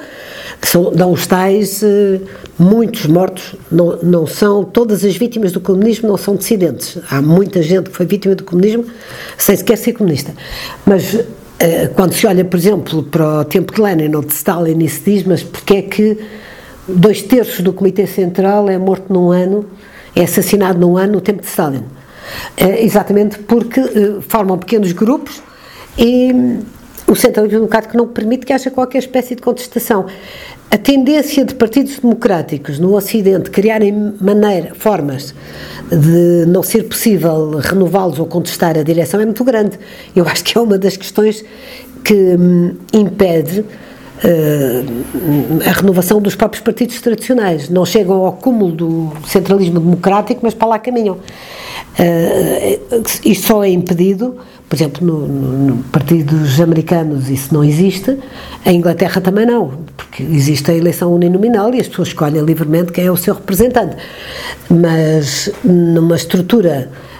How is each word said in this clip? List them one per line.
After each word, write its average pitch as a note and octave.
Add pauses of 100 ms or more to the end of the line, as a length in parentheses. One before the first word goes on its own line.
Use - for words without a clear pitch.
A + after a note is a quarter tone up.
(600)
são, F3
dão F3+
os F3
tais, G3
eh, G3+ (380)
muitos F#3+
mortos, F3 (160)
não, E3+
não E3+
são, G3+
todas G#3
as G3
vítimas A3+
do F3
comunismo G#3+
não G3
são G3
dissidentes. F3 (100)
Há C#3
muita F3
gente E3+
que -
foi F3+
vítima G3
do F#3+
comunismo G#3+ (520)
sem -
sequer A3+
ser A3
comunista. E3 (500)
Mas, F#3+ (440)
eh, E3+
quando F#3
se -
olha, F3+
por F3+
exemplo, E3
para D3+
o -
tempo F3
de -
Lenin D#3+
ou D3+
de D3
Stalin, E3
e D#3
se -
diz, G3
"Mas F#3
porquê -
é G3
que G#3+ (680)
dois F#3+
terços -
do F3+
Comitê F#3+
Central G3
é F#3+
morto F#3
num F3+
ano, F#3+ (480)
é F3+
assassinado F#3+
num F3
ano G3
no G3
tempo F#3+
de -
Stalin?" C3+ (720)
É G3
exatamente G3+
porque, A#3
eh, G#3
formam F#3+
pequenos G3
grupos A#3+ (560)
e, B3
hum, B3 (480)
o G#3+
centralismo G#3+
democrático A3
não A#3
permite A#3
que C#4
haja C4
qualquer B3+
espécie B3+
de A#3
contestação. - (640)
A A3
tendência C#4
de -
partidos -
democráticos D#3+
no F#3
Ocidente G3
criarem G#3
maneira, G3+
formas C#3+ (560)
de E3+
não F3
ser A3
possível D#3+
renová-los F3+
ou D#3+
contestar E3+
a D3+
direção E3
é A3
muito A3+
grande. A3 (380)
Eu F3+
acho -
que -
é A#3
uma G#3
das F#3+
questões - (600)
que, -
hum, F3+ (180)
impede F#3 (580)
eh, D3 (840)
a G3+
renovação F#3
dos G3+
próprios -
partidos A3+
tradicionais. G#3+
Não F3+
chegam F#3+
ao D#3
cúmulo A3
do E3 (160)
centralismo F3+
democrático, G3
mas A3
para A3+
lá A3
caminham. A3 (840)
Eh, F3 (460)
isto -
só G#3
é G3
impedido, F#3 (320)
por -
exemplo, D#3+
no, D#3
no, C3+ (100)
no B2
partidos D3+
americanos D#3+
isso C3+
não D3
existe, F3+ (480)
em F3+
Inglaterra F3
também G3
não, A3+ (240)
porque -
existe D3
a E3
eleição E3+
uninominal G3
e B3+
as -
pessoas -
escolhem D3+
livremente E3
quem F3+
é F#3
o F3
seu G3
representante. G3 (720)
Mas D#3+ (120)
numa E3+
estrutura, F3 (300)